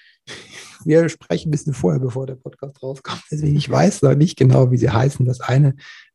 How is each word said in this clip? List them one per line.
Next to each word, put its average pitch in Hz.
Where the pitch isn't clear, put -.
Wir 156
sprechen -
ein -
bisschen 147
vorher, 160
bevor 131
der 131
Podcast -
rauskommt. -
Deswegen, 151
ich 147
weiß 175
noch 135
nicht 151
genau, 131
wie 127
sie 117
heißen. 131
Das 123
eine, 135